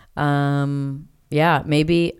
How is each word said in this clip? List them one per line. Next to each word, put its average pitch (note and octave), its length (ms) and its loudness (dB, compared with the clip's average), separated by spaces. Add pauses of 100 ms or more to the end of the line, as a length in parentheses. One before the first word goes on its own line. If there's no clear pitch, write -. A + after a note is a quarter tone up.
(160)
Um, C#3+ 920 -2 (200)
yeah, D3+ 360 2
maybe. E3 540 2